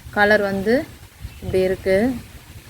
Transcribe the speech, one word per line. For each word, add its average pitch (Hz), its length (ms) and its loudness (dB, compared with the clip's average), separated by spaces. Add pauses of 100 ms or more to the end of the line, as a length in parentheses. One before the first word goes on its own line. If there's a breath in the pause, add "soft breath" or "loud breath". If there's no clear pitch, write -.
(100)
கலர் 208 320 4
வந்து 196 320 -2 (680)
இப்படி 190 260 0
இருக்கு. 190 280 0 (720)